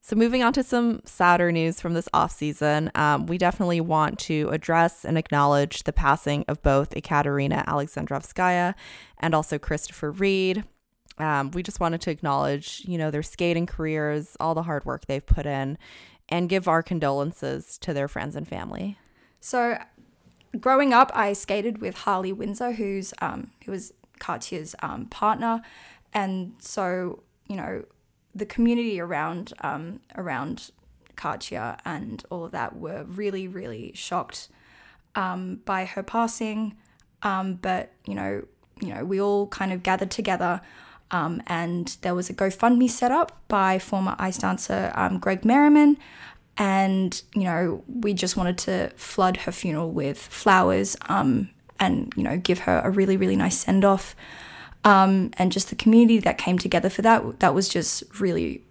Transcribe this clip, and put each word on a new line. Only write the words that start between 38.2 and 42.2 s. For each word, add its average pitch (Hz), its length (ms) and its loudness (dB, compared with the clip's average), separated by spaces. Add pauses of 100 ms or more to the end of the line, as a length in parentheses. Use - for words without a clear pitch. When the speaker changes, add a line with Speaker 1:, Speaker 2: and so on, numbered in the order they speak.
Speaker 2:
you 185 120 -6
know, 117 120 -6
we 190 160 -2
all 202 260 2
kind 190 260 -4
of 180 100 -6
gathered 190 280 0
together, 180 500 -2 (500)
um, 165 360 -2
and 170 540 -4
there 180 140 -2
was 180 140 -4